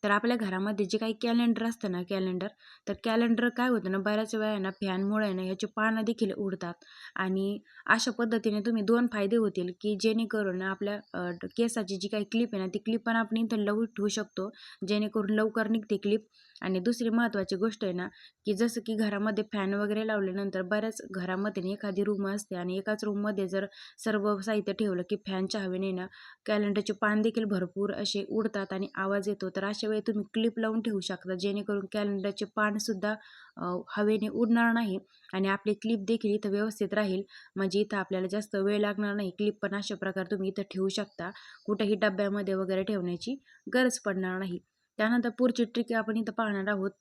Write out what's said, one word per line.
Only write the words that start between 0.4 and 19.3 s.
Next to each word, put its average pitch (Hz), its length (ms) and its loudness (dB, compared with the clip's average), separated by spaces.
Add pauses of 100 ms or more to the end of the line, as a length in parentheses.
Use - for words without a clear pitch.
जे 208 120 0
काही 220 240 -2
कॅलेंडर 233 420 4
असतं 226 280 -2
ना, 180 100 -2
कॅलेंडर, 185 440 -2 (420)
तर 202 40 -2 (120)
कॅलेंडर 233 440 4
काय 240 200 0
होतं 208 220 2
ना, 190 80 2
बऱ्याच 214 360 0
वेळा 214 240 0
ना 190 120 0
फॅनमुळे 196 640 0
ना 185 100 -2
याची 185 240 -2
पानं 220 380 0
देखील 220 280 0
उडतात 190 420 -4 (420)
आणि 190 420 0 (280)
अशा 226 240 4
पद्धतीने 220 500 0
तुम्ही 220 220 0
दोन 233 300 4
फायदे 208 240 2
होतील 190 440 0
की 208 200 0
जेणेकरून 214 600 0
आपल्या, 202 380 -2 (140)
अ, 180 180 -2 (100)
केसाची 208 540 -2
जी 196 120 -4
काही 208 160 -2
क्लिप 233 280 0
आहे 196 100 -2
ना, 185 60 -2
ती 190 100 -4
क्लिप 226 280 -2
पण 226 100 2
आपण 226 200 0
इथं 226 220 0
लावून 208 260 2
ठेवू 208 240 -2
शकतो, 196 420 -4 (380)
जेणेकरून 208 420 0
लवकर 220 380 2
निघते 214 280 0
क्लिप. 208 300 2 (340)
आणि 185 200 0
दुसरी 233 280 0
महत्त्वाची 220 480 2
गोष्ट 214 280 0
आहे 185 80 0
ना, 180 160 -4 (380)
की 208 80 2
जसं 233 320 0
की 220 80 -2
घरामध्ये 208 580 0